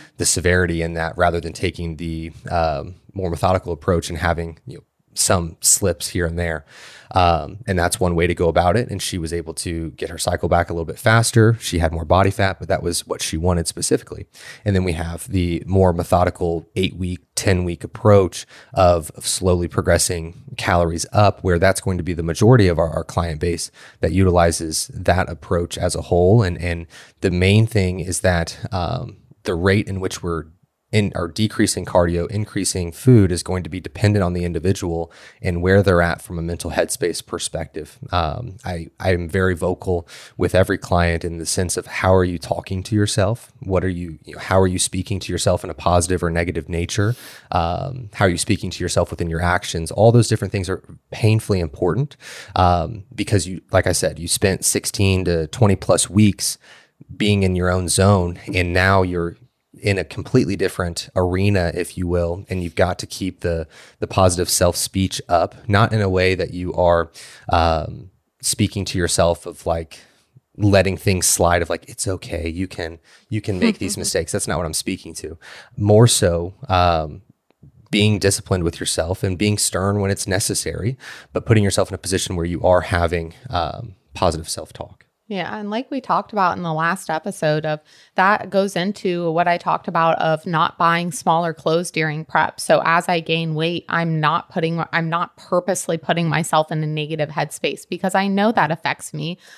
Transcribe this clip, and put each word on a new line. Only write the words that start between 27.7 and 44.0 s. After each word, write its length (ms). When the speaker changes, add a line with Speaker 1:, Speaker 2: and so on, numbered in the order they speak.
Speaker 1:
is 180
that, 400
um, 420
the 120
rate 320
in 140
which 200
we're 260
in, 220
or 140
decreasing 560
cardio, 460
increasing 600
food 400
is 140
going 200
to 60
be 120
dependent 420
on 80
the 140
individual 640
and 200
where 220
they're 180
at 200
from 180
a 20
mental 300
headspace 540
perspective. 760
Um, 500
I, 240
I 140
am 160
very 280
vocal 520
with 180
every 220
client 480
in 120
the 80
sense 300
of 120
how 280
are 80
you 140
talking 460
to 120
yourself? 640
What 240
are 60
you, 340